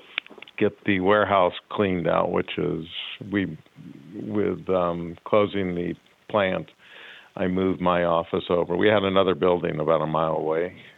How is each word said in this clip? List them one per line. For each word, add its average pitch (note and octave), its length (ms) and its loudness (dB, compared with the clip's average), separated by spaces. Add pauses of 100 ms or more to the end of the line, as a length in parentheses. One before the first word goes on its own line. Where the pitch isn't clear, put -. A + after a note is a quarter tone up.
(580)
get - 280 0
the G2 160 2
warehouse F#2+ 540 4 (140)
cleaned F#2 380 0
out, F2 240 2
which F2+ 260 -2
is E2 280 -2 (460)
we, F#2 260 -2 (580)
with, G2+ 540 -4
um, F2 560 -2
closing G2 500 0
the F2 180 -4 (360)
plant, F#2 400 -2 (640)
I G2 120 -2
moved F#2 340 0
my F2 240 2
office E2+ 440 0
over. F2 280 0
We G2 100 2
had G#2+ 160 4
another F#2+ 320 2
building E2+ 440 0
about D#2 220 2
a D#2 60 -2
mile D#2+ 280 0
away, D#2+ 400 -2 (220)